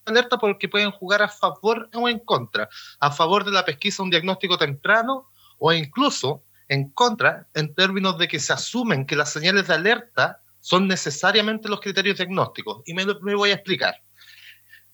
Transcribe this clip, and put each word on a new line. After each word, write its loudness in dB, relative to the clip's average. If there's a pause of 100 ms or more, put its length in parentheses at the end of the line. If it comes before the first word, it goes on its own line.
de -4
alerta 4
porque 0
pueden 0
jugar 0
a 4
favor -2
o 0
en 0
contra. -2 (300)
A 2
favor 2
de -4
la 2
pesquisa, -4
un -4
diagnóstico 0
temprano, 0 (340)
o 4
incluso -2 (260)
en -2
contra, 0
en -4
términos 0
de 0
que -4
se -2
asumen -2
que -4
las 0
señales 0
de 2
alerta 0 (180)
son 2
necesariamente 0
los -4
criterios -2
diagnósticos. -4
Y -10
me -4
lo, -4
me -4
voy 2
a 2
explicar. -2 (1000)